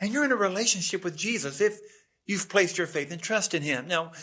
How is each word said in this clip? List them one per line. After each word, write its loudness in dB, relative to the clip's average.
and -2
you're 2
in 4
a 4
relationship 0
with -4
Jesus -2
if 2
you've -2
placed 4
your 0
faith -4
and -10
trust 0
in 2
him. -2
Now, -2